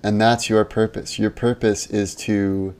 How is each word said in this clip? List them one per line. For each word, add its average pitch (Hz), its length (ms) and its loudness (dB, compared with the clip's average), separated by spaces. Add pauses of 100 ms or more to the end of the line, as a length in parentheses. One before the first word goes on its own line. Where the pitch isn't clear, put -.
And 104 160 0
that's 117 300 2
your 110 160 4
purpose. - 520 -4
Your 107 140 0
purpose 120 560 0
is 101 280 -2
to 98 640 -2